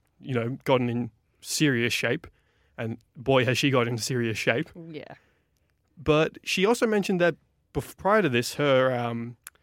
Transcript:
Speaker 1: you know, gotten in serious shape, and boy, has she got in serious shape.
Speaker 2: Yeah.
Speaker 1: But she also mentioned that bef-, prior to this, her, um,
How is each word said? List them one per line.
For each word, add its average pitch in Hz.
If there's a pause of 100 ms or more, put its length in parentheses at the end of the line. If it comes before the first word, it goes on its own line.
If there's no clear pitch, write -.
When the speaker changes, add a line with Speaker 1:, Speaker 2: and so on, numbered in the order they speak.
(200)
Speaker 1:
you 135
know, 120
gotten 123
in 117 (360)
serious 120
shape, 127 (500)
and 113 (180)
boy, 127
has 123
she 143
got 123
in 117
serious 117
shape. 127 (220)
Speaker 2:
Yeah. 151 (920)
Speaker 1:
But 151
she 190
also 240
mentioned 202
that 170 (360)
bef-, -
prior 202
to 151
this, 120
her, 131
um, 117 (260)